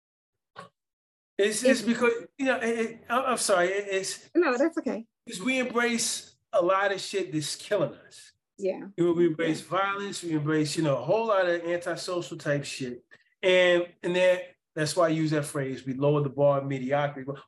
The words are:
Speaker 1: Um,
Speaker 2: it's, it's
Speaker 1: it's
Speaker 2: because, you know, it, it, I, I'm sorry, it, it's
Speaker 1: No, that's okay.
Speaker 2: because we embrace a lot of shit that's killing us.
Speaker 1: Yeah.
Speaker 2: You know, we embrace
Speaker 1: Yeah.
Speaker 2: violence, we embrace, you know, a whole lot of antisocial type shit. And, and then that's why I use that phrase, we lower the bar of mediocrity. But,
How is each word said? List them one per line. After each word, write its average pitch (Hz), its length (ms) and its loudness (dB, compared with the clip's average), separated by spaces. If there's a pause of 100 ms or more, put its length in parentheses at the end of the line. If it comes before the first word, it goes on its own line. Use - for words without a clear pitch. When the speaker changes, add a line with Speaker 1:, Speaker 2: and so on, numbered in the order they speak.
(580)
Speaker 1:
Um, - 80 -18 (720)
Speaker 2:
it's, 214 260 0
it's - 0 -
Speaker 1:
it's 254 180 6
Speaker 2:
because, 233 320 2 (240)
you 277 80 -4
know, 254 120 2
it, 233 220 -2
it, 226 300 -4
I, 247 120 0
I'm 254 160 -2
sorry, 180 320 2
it, 202 220 -4
it's 190 440 -4
Speaker 1:
No, 302 220 2
that's 320 200 0
okay. 226 280 -6 (200)
Speaker 2:
because 220 160 -12
we 262 180 -2
embrace 233 760 -2 (180)
a 202 80 4
lot 190 300 2
of 190 100 -4
shit 180 320 -4
that's 147 220 -4
killing 165 380 -2 (140)
us. - 240 -20 (260)
Speaker 1:
Yeah. 190 240 -4 (160)
Speaker 2:
You 170 100 2
know, 175 60 2
we 170 140 4
embrace 160 340 -2
Speaker 1:
Yeah. 170 180 -4
Speaker 2:
violence, 196 440 -4
we 170 100 -6
embrace, 151 440 0
you 165 60 0
know, 139 140 2
a - 60 -6
whole 214 240 0
lot 190 220 2
of 170 140 -2
antisocial 175 720 -4
type 143 280 -2
shit. 123 380 -8 (380)
And, 180 460 6 (160)
and 180 120 -2
then 180 240 4 (360)
that's 151 200 -2
why 175 120 4
I - 20 2
use 160 220 2
that 151 140 0
phrase, 131 400 -6
we 135 80 -4
lower 143 280 2
the 139 80 -2
bar 139 300 4
of 139 80 -4
mediocrity. 139 580 -2
But, 135 120 -10 (100)